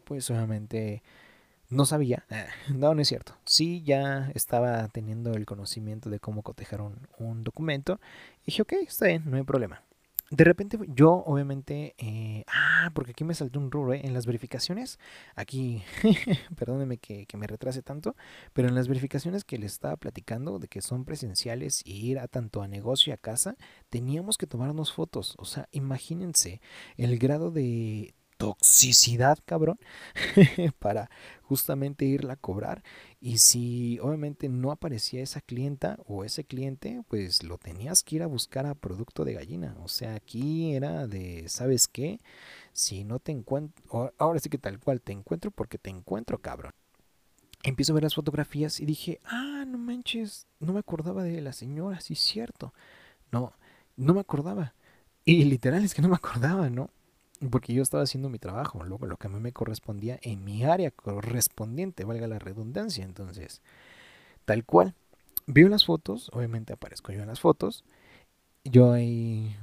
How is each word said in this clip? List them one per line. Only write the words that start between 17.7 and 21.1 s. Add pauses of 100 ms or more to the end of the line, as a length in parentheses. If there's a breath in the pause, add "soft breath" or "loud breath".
tanto, (380 loud breath)
pero
en
las
verificaciones
que
les
estaba
platicando
de
que
son
presenciales